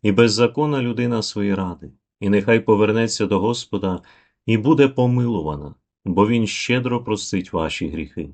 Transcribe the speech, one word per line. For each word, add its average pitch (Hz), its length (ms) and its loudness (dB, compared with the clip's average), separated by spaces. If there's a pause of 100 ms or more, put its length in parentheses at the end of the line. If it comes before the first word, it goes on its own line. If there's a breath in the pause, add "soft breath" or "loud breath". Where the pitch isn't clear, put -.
і 104 100 2
беззаконна 120 680 2
людина 120 400 -2
свої 101 320 -2
ради, 92 360 -6 (300)
і 101 80 -2
нехай 104 320 4
повернеться 107 640 2
до 95 140 0
Господа, 98 600 -4 (440 soft breath)
і 107 120 2
буде 135 300 4
помилувана, 117 880 -2 (300)
бо 98 240 2
він 113 180 2
щедро 123 580 -4
простить 98 480 -6
ваші 80 360 -4
гріхи. 78 460 -8